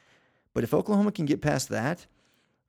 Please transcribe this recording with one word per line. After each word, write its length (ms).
But 100
if 100
Oklahoma 380
can 160
get 160
past 280
that, 360